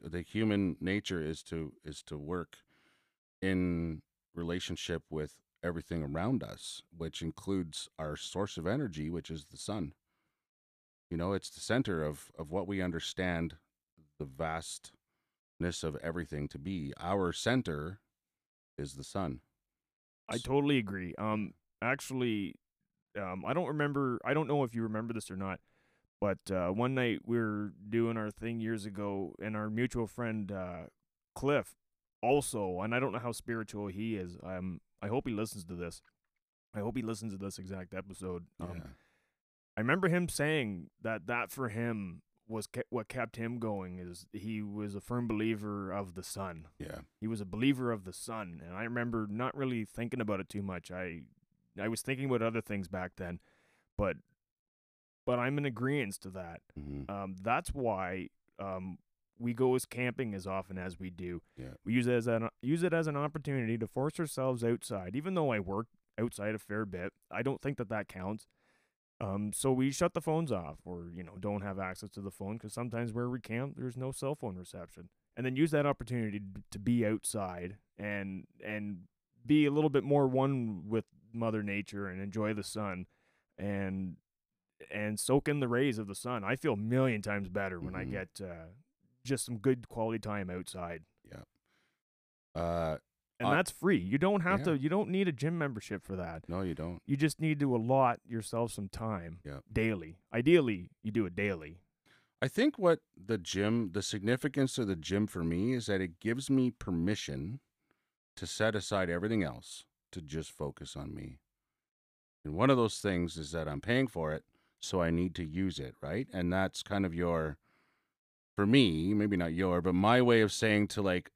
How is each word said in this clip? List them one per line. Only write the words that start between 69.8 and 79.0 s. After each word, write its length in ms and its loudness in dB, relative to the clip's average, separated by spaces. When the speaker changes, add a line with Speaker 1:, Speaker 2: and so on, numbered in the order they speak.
Speaker 2:
shut 220 2
the 80 -2
phones 320 0
off, 320 -4
or, 280 -10
you 100 -8
know, 140 -14
don't 260 0
have 160 -4
access 320 -4
to 100 -10
the 100 -4
phone, 280 -6
'cause 140 -10
sometimes 380 -2
where 180 0
we 120 -2
camp, 360 -4
there's 200 -6
no 160 -2
cell 220 -2
phone 200 -4
reception. 540 -12
And 100 -2
then 120 0
use 140 6
that 140 6
opportunity 540 0
to, 60 -8
to 80 -8
be 260 4
outside 720 -2
and, 480 -4
and 440 -6